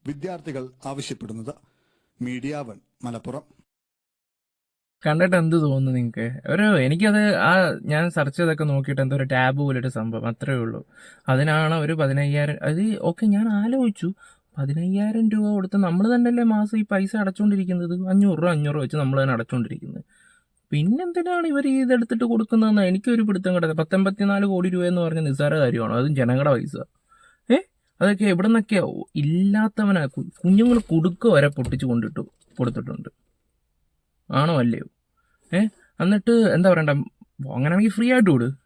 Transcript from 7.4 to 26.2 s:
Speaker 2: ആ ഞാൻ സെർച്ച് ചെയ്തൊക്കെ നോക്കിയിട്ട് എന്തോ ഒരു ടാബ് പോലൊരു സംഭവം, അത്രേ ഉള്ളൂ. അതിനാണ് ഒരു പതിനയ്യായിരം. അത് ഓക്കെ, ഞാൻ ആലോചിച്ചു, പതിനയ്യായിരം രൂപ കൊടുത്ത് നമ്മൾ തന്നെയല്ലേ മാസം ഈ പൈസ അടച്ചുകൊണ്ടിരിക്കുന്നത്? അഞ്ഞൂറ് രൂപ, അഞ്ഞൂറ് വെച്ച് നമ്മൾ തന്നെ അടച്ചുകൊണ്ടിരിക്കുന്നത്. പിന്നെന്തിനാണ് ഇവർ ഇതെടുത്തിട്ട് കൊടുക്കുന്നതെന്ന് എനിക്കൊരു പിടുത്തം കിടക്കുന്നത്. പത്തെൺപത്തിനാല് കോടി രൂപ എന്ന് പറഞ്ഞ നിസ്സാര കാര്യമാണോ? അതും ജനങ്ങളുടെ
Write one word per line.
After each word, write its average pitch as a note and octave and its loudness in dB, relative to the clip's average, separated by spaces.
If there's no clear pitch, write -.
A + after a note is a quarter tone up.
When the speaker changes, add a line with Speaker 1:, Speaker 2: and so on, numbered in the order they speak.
Speaker 2:
ആ F3 4
ഞാൻ D3+ 0
സെർച്ച് C#3+ -2
ചെയ്തൊക്കെ D#3+ 0
നോക്കിയിട്ട് C#3 -2
എന്തോ C3+ 0
ഒരു C3+ -2
ടാബ് C3 0
പോലൊരു C3 -2
സംഭവം, A2+ -6
അത്രേ B2 -4
ഉള്ളൂ. A2+ -8
അതിനാണ് D#3 0
ഒരു D#3 -2
പതിനയ്യായിരം. C#3+ -2
അത് D#3 -2
ഓക്കെ, G3 -4
ഞാൻ G#3 2
ആലോചിച്ചു, A#3 -2
പതിനയ്യായിരം F#3+ -2
രൂപ G#3+ 0
കൊടുത്ത് G3 -2
നമ്മൾ F#3 2
തന്നെയല്ലേ A#3+ 2
മാസം A3 2
ഈ G#3+ 0
പൈസ F#3+ 0
അടച്ചുകൊണ്ടിരിക്കുന്നത്? F#3+ -2
അഞ്ഞൂറ് F#3+ 4
രൂപ, E3+ 2
അഞ്ഞൂറ് D3 0
വെച്ച് C#3 -4
നമ്മൾ C3+ 0
തന്നെ C3+ 0
അടച്ചുകൊണ്ടിരിക്കുന്നത്. - -6
പിന്നെന്തിനാണ് E4+ -2
ഇവർ C#4+ -2
ഇതെടുത്തിട്ട് B3 0
കൊടുക്കുന്നതെന്ന് A3 2
എനിക്കൊരു A3+ 0
പിടുത്തം F#3 0
കിടക്കുന്നത്. E3 0
പത്തെൺപത്തിനാല് G3 0
കോടി F#3 0
രൂപ F3+ 0
എന്ന് F3+ 0
പറഞ്ഞ D#3+ -2
നിസ്സാര D3 0
കാര്യമാണോ? A#2 0
അതും D3 0
ജനങ്ങളുടെ C3 2